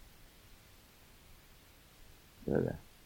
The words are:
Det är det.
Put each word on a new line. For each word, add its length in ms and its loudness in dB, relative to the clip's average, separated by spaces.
Det 60 6
är 100 10
det. 140 4